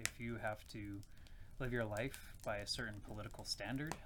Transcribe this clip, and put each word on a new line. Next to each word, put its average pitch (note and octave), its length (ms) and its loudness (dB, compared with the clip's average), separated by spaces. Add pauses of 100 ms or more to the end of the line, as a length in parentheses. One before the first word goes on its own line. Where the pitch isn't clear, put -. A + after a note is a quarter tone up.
if - 160 -8
you A#2 180 0
have G#2+ 320 0
to G2+ 300 -2 (600)
live B2+ 120 4
your A#2+ 140 6
life A2 480 0 (100)
by G#2+ 140 4
a G2+ 100 0
certain G#2+ 400 0
political G#2+ 380 -2
standard, C3 480 2 (120)